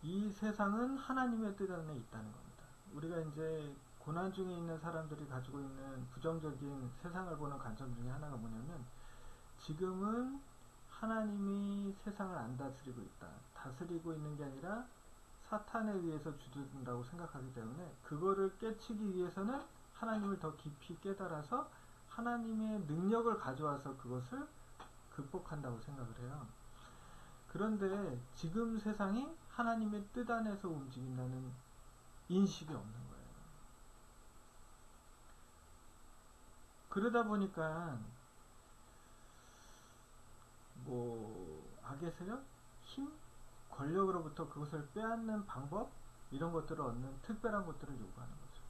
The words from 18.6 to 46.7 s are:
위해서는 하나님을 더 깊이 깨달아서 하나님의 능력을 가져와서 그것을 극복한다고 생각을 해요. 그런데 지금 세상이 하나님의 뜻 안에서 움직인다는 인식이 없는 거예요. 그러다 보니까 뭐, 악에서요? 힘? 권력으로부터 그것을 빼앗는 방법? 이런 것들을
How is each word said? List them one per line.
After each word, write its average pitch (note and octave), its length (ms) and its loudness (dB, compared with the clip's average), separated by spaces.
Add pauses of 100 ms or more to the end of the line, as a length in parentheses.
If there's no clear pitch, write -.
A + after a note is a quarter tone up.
위해서는 G3 480 4 (320)
하나님을 G#3 460 4
더 D3+ 160 0
깊이 D#3 440 -6
깨달아서 G3 680 2 (400)
하나님의 A3+ 720 2
능력을 G3 580 8
가져와서 C#3 600 2
그것을 B2+ 500 -2 (680)
극복한다고 C#3 680 -2
생각을 A#2+ 400 -4
해요. C3+ 260 -4 (1000)
그런데 G3 680 4 (160)
지금 A3+ 440 2
세상이 G#3+ 520 4 (200)
하나님의 A3 640 4
뜻 A#3+ 160 0
안에서 G#3+ 380 2
움직인다는 B2+ 840 -2 (760)
인식이 F3+ 440 8
없는 G#2+ 200 -2
거예요. - 280 -8 (3750)
그러다 A3+ 360 8
보니까 E3+ 720 4 (2750)
뭐, A2 1000 -2
악에서요? F3 560 -2 (420)
힘? C#4 300 -4 (580)
권력으로부터 E3 760 4
그것을 D3 460 -2
빼앗는 A3 520 2
방법? D3+ 440 0 (400)
이런 D#3 220 2
것들을 D#3+ 280 2